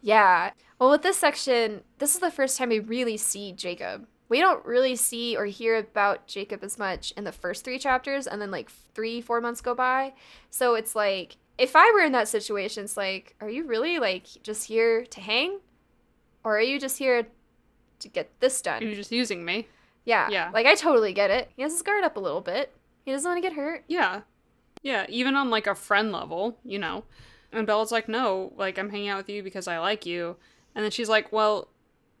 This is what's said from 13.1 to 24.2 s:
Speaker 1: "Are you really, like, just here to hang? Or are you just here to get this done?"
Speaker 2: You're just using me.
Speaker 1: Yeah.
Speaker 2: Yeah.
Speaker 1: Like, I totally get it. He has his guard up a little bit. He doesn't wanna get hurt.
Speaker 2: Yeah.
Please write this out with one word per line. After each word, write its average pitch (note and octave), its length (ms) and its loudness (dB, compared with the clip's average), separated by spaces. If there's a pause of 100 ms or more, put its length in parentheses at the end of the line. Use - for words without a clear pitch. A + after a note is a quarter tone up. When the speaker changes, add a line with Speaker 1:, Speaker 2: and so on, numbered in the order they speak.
Speaker 1:
"Are G#3+ 80 -8
you C#4 160 -6
really, D4 340 -2
like, F#3+ 260 -2 (160)
just G#3+ 260 -8
here A3+ 380 2
to - 160 -18
hang? C4+ 380 -2 (840)
Or G#3+ 140 2
are A3 40 4
you C4+ 180 2
just C4+ 180 -4
here B3 300 2 (720)
to B3 100 -12
get - 300 -8
this C4 220 2
done?" F3 200 -4
Speaker 2:
You're G#3+ 140 -4
just G3+ 160 -12
using G#3 340 -2
me. G3 220 -4 (380)
Speaker 1:
Yeah. G#3+ 260 2
Speaker 2:
Yeah. F3 200 -2
Speaker 1:
Like, A3 140 2
I D4 80 10
totally A#3 400 4
get G3 160 2
it. B3 260 0
He B3 60 -12
has D#4 120 -4
his E4+ 100 -4
guard G4+ 220 0
up - 120 -2
a G3+ 40 -6
little E3+ 200 -4
bit. F#3+ 300 -6 (340)
He C4+ 60 -6
doesn't C#4 180 -2
wanna F4 120 -2
get F#4 120 -4
hurt. D4+ 340 -6
Speaker 2:
Yeah. G#3+ 340 -2 (600)